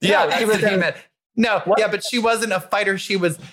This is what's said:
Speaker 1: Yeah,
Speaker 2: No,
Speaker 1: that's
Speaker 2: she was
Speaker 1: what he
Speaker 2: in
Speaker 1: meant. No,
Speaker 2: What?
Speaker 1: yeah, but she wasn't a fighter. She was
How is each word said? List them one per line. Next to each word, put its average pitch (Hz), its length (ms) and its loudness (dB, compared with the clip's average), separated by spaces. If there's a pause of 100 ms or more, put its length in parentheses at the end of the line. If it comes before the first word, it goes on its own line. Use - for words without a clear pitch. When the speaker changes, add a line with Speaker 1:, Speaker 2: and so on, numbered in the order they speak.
Speaker 1:
Yeah, 185 220 4
Speaker 2:
No, 160 40 2
Speaker 1:
that's - 120 0
Speaker 2:
she 226 60 0
was 214 160 2
Speaker 1:
what 214 60 2
he 202 60 2
Speaker 2:
in 190 80 0
Speaker 1:
meant. 156 140 -2 (420)
No, 220 260 2
Speaker 2:
What? 226 160 2
Speaker 1:
yeah, 214 80 2
but - 160 -4
she 247 160 -4
wasn't 220 320 0
a 185 80 -2
fighter. 196 380 -2
She 196 180 -4
was 175 240 -2 (140)